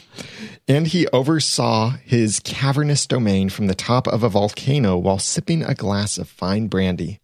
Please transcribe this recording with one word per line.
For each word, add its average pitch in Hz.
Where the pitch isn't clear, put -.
And 147
he 165
oversaw 127
his 113
cavernous 139
domain 98
from 101
the 92
top 123
of 110
a 120
volcano 104
while 95
sipping -
a -
glass 101
of 87
fine 101
brandy. 92